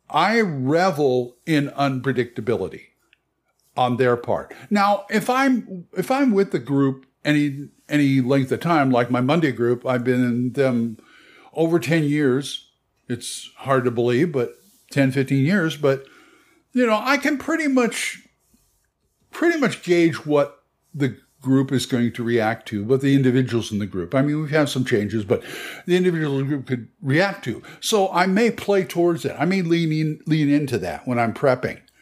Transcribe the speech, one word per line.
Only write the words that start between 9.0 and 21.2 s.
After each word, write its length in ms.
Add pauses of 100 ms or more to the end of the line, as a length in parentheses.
my 120
Monday 300
group, 340
I've 180
been 200
in 300
them 440 (560)
over 260
ten 240
years. 680 (400)
It's 480
hard 280
to 60
believe, 400
but 280 (320)
ten, 200
fifteen 320
years. 320
But, 300 (680)
you 120
know, 180
I 140
can 220
pretty 280
much, 600 (1040)
pretty 260
much 240
gauge 420
what 400 (300)
the 240 (240)